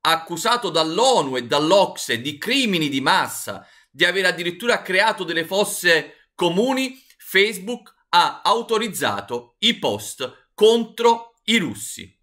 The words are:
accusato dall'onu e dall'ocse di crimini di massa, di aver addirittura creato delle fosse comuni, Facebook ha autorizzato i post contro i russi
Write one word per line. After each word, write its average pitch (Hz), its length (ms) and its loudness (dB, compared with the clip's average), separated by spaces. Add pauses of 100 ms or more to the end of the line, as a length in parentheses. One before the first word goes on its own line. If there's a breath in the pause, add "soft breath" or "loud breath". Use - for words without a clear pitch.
accusato 175 640 -2
dall'onu 165 680 2
e 123 60 -6
dall'ocse 151 760 2
di 147 160 -8
crimini 196 540 0
di 135 100 -2
massa, 135 680 -2 (240 soft breath)
di 143 140 0
aver 185 220 2
addirittura 175 560 -2
creato 196 420 0
delle 165 220 -4
fosse 180 880 0
comuni, 254 680 0 (140)
Facebook 202 760 -2 (160)
ha - 340 2
autorizzato 165 1160 -2
i 226 180 0
post 113 760 -6
contro 233 920 2
i 220 120 2
russi 104 680 -6